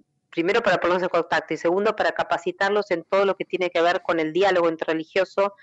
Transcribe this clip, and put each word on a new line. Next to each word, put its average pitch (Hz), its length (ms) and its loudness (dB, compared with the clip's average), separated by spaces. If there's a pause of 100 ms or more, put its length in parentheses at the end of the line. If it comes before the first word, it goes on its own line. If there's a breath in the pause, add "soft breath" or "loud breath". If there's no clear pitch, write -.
(300)
primero 185 320 0
para 180 160 2
ponerlos 175 260 0
en 175 60 -4
contacto 165 440 -2
y 151 40 -8
segundo 202 360 0
para 175 180 0
capacitarlos 190 800 -2
en 165 140 -2
todo 196 200 2
lo 185 120 0
que 170 80 -8
tiene 175 260 -4
que 170 120 0
ver 175 200 2
con 175 160 -2
el 160 140 -2
diálogo 180 360 2
interreligioso, 170 960 -2